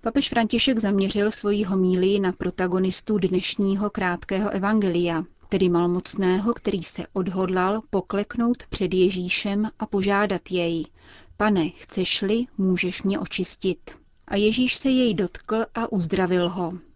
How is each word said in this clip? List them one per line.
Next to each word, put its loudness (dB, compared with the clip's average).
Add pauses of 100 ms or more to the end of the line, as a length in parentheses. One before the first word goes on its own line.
Papež 0
František 2
zaměřil 0
svoji 0
homílii 2
na 0
protagonistu -2
dnešního 0
krátkého -2
evangelia, 0 (260)
tedy 2
malomocného, 0
který -4
se -8 (100)
odhodlal -2
pokleknout -2
před -2
Ježíšem 0 (100)
a -4
požádat 0
jej: -2 (520)
„Pane, 2
chceš-li, -2 (120)
můžeš 0
mě 0
očistit.“ -4 (360)
A -4
Ježíš 2
se 0
jej 4
dotkl -2 (100)
a -4
uzdravil 2
ho. -4 (220)